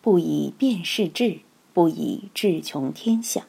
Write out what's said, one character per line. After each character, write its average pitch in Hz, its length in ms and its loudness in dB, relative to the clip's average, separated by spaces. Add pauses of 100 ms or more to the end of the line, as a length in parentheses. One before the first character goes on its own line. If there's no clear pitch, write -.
不 196 160 4
以 151 400 0
辨 226 280 0
识 - 240 -2
智， 208 300 -2 (340)
不 170 160 6
以 165 440 -6
智 175 280 0
穷 151 320 -6
天 226 280 0
下。 - 280 -6